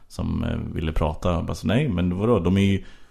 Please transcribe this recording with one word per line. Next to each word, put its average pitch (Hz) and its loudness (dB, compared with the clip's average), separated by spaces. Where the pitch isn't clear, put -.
som, 82 -4
eh, 78 -4
ville 80 -2
prata. 82 0
Jag 82 -2
bara - -4
så, - -6
nej, 131 2
men 90 0
vadå? 110 4
De 90 2
är 98 4
ju, 98 2